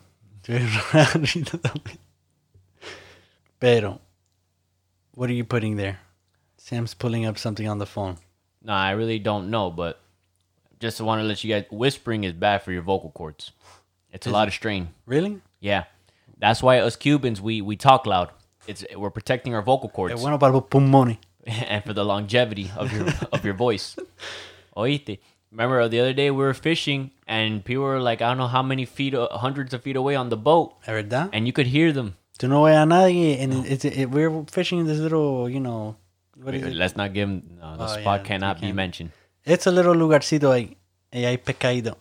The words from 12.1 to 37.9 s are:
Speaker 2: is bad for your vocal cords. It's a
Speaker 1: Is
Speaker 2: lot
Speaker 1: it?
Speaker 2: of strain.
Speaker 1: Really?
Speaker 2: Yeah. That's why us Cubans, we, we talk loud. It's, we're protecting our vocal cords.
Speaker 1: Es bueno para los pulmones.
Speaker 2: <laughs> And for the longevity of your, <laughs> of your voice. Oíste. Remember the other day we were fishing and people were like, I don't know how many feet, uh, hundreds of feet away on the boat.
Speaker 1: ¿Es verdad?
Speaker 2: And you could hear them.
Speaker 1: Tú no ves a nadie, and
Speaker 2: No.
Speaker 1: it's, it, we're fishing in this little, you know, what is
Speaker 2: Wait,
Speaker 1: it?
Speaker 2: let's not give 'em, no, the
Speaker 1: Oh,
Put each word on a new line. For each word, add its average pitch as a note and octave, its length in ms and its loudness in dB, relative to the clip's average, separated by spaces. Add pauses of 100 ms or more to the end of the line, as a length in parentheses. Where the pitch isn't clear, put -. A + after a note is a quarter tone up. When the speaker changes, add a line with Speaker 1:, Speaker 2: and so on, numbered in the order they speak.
Speaker 2:
is F2+ 80 -2
bad G2 300 0
for F#2 100 -10
your F2 100 -6
vocal F2+ 280 -2
cords. - 420 -16 (600)
It's - 140 -12
a - 40 -2
Speaker 1:
Is - 20 -2
Speaker 2:
lot G#2+ 120 4
Speaker 1:
it? G#2 40 0
Speaker 2:
of G2 60 -6
strain. G2 340 -4 (180)
Speaker 1:
Really? F3+ 340 -2 (200)
Speaker 2:
Yeah. G2+ 240 -2 (540)
That's G#2+ 240 2
why B2+ 160 6
us A2+ 180 0
Cubans, C3 440 0
we, A2 220 -4
we G2+ 140 -6
talk C3 300 6
loud. F2+ 240 0 (360)
It's, - 180 -14 (120)
we're G2+ 140 -8
protecting B2 440 -4
our A2 80 -2
vocal B2+ 260 0
cords. G2 260 -4
Speaker 1:
Es A#2+ 60 -8
bueno C#3+ 180 -2
para C3+ 140 6
los C3 120 4
pulmones. C3+ 540 6 (260)
Speaker 2:
<laughs> - 20 -18
And G#2+ 360 -4
for A2 120 -8
the G2+ 100 -2
longevity G#2 720 0
of A#2+ 160 -6
your, A2 140 -4 (140)
<laughs> - 120 -8
of F#2 120 -4
your G2+ 100 -2
voice. A2 420 -2 (800)
Oíste. B2 420 -4 (320)
Remember A#2+ 380 2
the A2+ 100 -2
other C3 140 2
day C#3 180 0
we C3+ 140 0
were C3+ 100 2
fishing C#3+ 560 -2 (160)
and A2 380 -2
people B2+ 200 -4
were C3+ 160 -2
like, A#2+ 200 0
I A2+ 80 0
don't B2+ 100 0
know B2+ 100 -2
how B2+ 140 0
many C3 220 -2
feet, C#3 300 -6
uh, A#2+ 140 0 (100)
hundreds C3 340 -4
of B2 100 -8
feet C3+ 140 -6
away C3+ 180 0
on B2+ 140 -2
the A2+ 80 -2
boat. D3+ 380 4 (120)
Speaker 1:
¿Es - 60 -18
verdad? A2+ 400 -2
Speaker 2:
And A2+ 140 0
you B2 80 0
could C#3 140 2
hear D#3 240 4
them. A#2+ 240 -4 (220)
Speaker 1:
Tú B2+ 100 0
no C#3+ 180 6
ves D#3 100 10
a D3+ 100 8
nadie, F3 560 6
and C3 100 0
Speaker 2:
No. C3 140 0
Speaker 1:
it's, C3+ 180 -4
it, C3+ 260 -2
we're D#3 340 0
fishing F3 340 -2
in E3 80 0
this D#3 120 0
little, D3+ 500 0
you B2+ 100 -4
know, A2+ 380 -6 (440)
what C3 140 -8
is - 80 -4
Speaker 2:
Wait, F2 100 -6
Speaker 1:
it? D#2+ 40 -6
Speaker 2:
let's F2+ 200 0
not G2+ 160 -4
give G2+ 160 -2
'em, F#2+ 140 -6 (160)
no, D#2+ 180 -16
the D#2+ 80 -8
Speaker 1:
Oh, - 20 -6 (140)